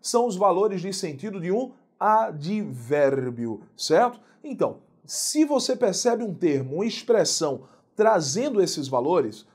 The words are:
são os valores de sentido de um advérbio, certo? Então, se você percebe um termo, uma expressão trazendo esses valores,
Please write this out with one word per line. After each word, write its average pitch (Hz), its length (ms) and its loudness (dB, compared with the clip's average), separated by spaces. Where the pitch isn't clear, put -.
são 240 260 0
os 202 100 -4
valores 190 440 2
de 185 120 -8
sentido 190 480 -8
de 175 120 -4
um 247 200 -2
advérbio, 139 1600 0
certo? 233 440 2
Então, 190 360 -4
se - 400 0
você 262 320 0
percebe 233 480 0
um 196 100 -6
termo, 139 420 0
uma 208 100 -2
expressão 165 800 0
trazendo 214 640 2
esses 156 280 0
valores, 131 680 0